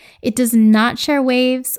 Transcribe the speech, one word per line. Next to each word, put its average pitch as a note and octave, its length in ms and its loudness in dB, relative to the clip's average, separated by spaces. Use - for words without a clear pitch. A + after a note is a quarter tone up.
It A3 120 -4
does B3 200 0
not A3 440 2
share C#4+ 240 -2
waves B3+ 560 -2